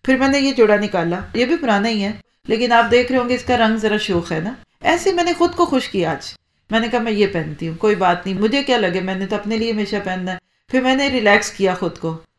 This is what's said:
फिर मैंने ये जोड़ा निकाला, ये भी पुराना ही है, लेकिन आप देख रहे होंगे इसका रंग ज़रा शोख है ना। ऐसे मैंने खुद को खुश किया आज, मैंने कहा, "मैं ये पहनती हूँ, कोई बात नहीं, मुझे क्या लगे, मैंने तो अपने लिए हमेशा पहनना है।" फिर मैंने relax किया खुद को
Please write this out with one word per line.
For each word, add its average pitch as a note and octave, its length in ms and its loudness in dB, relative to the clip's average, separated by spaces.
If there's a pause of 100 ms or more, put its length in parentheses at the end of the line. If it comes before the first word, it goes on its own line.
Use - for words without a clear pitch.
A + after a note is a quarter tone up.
फिर C4 160 4
मैंने C4+ 200 2
ये C4+ 120 2
जोड़ा G#3+ 260 6
निकाला, F#3 460 -2 (120)
ये A#3 80 2
भी C#4+ 120 0
पुराना A3+ 320 0
ही A3 120 -2
है, G#3 180 -4 (300)
लेकिन A3+ 240 0
आप A#3 140 6
देख B3 240 2
रहे B3+ 100 2
होंगे B3 140 0
इसका B3 220 0
रंग A3+ 220 2
ज़रा G#3+ 220 0
शोख F3 320 -2
है D#3+ 120 -4
ना। A#3 120 -8 (280)
ऐसे F4 280 2
मैंने F4 220 0
खुद F4 200 0
को F4 120 2
खुश C4 220 0
किया E3+ 240 -2
आज, - 220 -10 (360)
मैंने A3+ 180 0
कहा, A#3 120 0
"मैं A3+ 140 -2
ये G3+ 140 4
पहनती D#3+ 380 -6
हूँ, E3 120 -6
कोई G#3+ 180 2
बात F3 300 2
नहीं, F#3+ 100 -2
मुझे G#3+ 260 2
क्या C4+ 160 0
लगे, F#3 240 0
मैंने F#3+ 240 -4
तो G3+ 100 -4
अपने G#3 220 -4
लिए A3+ 140 -2
हमेशा G#3+ 280 -2
पहनना F#3 320 -6
है।" F3+ 60 -8 (320)
फिर B3+ 120 2
मैंने C4 280 2
relax G#3+ 420 2
किया F#3+ 240 0
खुद F3 220 -6
को E3 180 -6 (220)